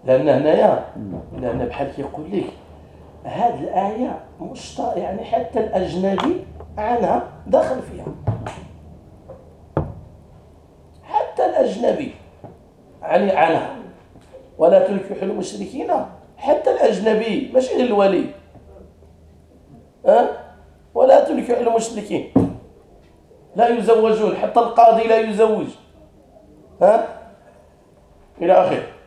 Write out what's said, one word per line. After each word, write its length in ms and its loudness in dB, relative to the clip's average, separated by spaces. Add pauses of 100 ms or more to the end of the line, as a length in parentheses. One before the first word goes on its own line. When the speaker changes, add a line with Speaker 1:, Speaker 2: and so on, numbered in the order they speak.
Speaker 1:
لأن 240 2
هنايا، 560 2 (120)
Speaker 2:
نعم. 460 -12
Speaker 1:
لأن 240 -4
بحال 260 -8
كيقول 400 -12
لك، 120 -4 (800)
هاد 380 -2
الآية 580 -4 (200)
مشت-، 560 -8
يعني 280 -6
حتى 360 -2
الأجنبي 840 -2 (340)
عنها 440 0 (240)
دخل 360 0
فيها. 220 -16 (3000)
حتى 420 -2
الأجنبي، 680 0 (880)
يعني 280 2
عنها. 460 0 (840)
"ولا 280 6
تنكحوا 360 -4
المشركين"، 680 -8 (460)
حتى 340 0
الأجنبي، 840 0
ماشي 220 2
غير 100 2
الولي. 380 2 (1800)
ها؟ 220 6 (680)
"ولا 300 6
تنكحوا 360 -2
المشركين". 720 -2 (1200)
لا 120 4
يزوجون، 680 2
حتى 240 0
القاضي 480 6
لا 100 4
يزوج. 480 0 (1160)
ها؟ 260 4 (1300)
إلى 100 4
آخره. 300 4 (240)